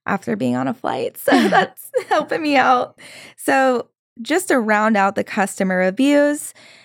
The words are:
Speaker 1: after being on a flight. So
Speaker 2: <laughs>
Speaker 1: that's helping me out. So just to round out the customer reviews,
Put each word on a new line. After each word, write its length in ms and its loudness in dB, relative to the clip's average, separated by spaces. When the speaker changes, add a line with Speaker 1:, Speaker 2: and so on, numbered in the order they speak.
Speaker 1:
after 300 -4
being 180 -2
on 140 -2
a 60 -4
flight. 440 -6
So 120 -2
Speaker 2:
<laughs> 180 4
Speaker 1:
that's 420 -2
helping 340 -2
me 140 0
out. 420 0
So 520 0
just 260 -2
to 100 2
round 380 2
out 180 2
the 100 -2
customer 540 -2
reviews, 720 2